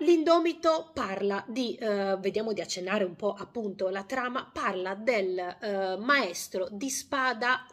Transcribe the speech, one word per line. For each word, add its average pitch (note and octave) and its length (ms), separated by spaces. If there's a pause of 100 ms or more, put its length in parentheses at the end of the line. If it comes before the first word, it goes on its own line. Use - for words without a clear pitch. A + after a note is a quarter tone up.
l'Indomito E4 920
parla G3 540
di, A#3 300
eh, G3 420
vediamo G#3 340
di F#3+ 80
accennare F#3 440
un F3 100
po' G3+ 180
appunto G3 580
la G3 120
trama, B3 500
parla F#3+ 440
del, G3+ 420
eh, F#3+ 600
maestro G#3 680
di G#3+ 220
spada B3+ 840